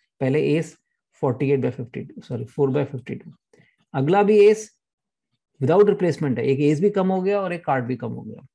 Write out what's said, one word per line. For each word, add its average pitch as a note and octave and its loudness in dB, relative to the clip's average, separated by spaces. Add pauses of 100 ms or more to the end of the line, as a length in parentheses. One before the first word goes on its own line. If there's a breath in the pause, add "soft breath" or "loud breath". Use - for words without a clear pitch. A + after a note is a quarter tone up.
(200)
पहले C#3 0
एस D#3+ -4 (440)
फ़ोर्टी C#3 -2
एट C#3 2
by B2+ -2
फ़िफ़्टी - -12
टू, - -16
sorry, A#2+ -10
four C#3 -2
by C#3 -2
फ़िफ़्टी - -12
टू। - -18 (600 soft breath)
अगला E3 2
भी G#3 4
एस G#3 4 (840)
without F#3+ 4
replacement D#3+ 0
है, A#2 -2
एक C3+ 0
एस D3 2
भी G3+ 4
कम F#3 0
हो F#3+ -2
गया G3 0
और F3+ -4
एक E3+ -10
card B2+ -2
भी B2+ -4
कम A#2 -8
हो A#2+ -12
गया, - -18